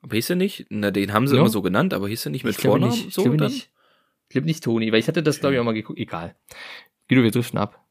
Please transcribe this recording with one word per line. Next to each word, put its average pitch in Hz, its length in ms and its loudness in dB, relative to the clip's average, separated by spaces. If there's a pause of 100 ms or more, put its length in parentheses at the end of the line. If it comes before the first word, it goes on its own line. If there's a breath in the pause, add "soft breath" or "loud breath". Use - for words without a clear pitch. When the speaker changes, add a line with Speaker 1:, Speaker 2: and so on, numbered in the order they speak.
Speaker 1:
Aber 127 140 -10
hieß 110 160 0
er 180 60 2
nicht? 190 320 -2
Na, 104 240 -2
den 101 200 0
haben 113 140 2
sie 139 80 2
Speaker 2:
Ja. 131 60 6
Speaker 1:
immer 127 100 6
so 110 100 0
genannt, 98 320 0
aber 98 160 -4
hieß 113 180 -8
er 147 40 -6
nicht 131 140 -8
mit 113 100 -2
Speaker 2:
Ich - 60 -10
glaube 107 180 4
Speaker 1:
Vornamen 127 140 2
Speaker 2:
nicht, 226 160 -4
ich - 60 -14
Speaker 1:
so 180 80 -2
Speaker 2:
glaube 208 160 2
Speaker 1:
dann? 202 120 2
Speaker 2:
nicht. 262 200 -10 (580)
Ich - 60 -20
glaube 135 120 -2
nicht 160 160 -2
Toni, 113 300 0
weil 110 80 6
ich - 80 -2
hatte 165 160 0
das, 151 160 0
glaube 135 160 0
ich, 123 40 2
auch 120 40 0
mal 113 100 0
geguckt. 110 240 -8
Egal. 87 380 -8 (720 loud breath)
Guido, 127 160 4
wir 110 80 4
driften - 260 -2
ab. - 220 -4 (100)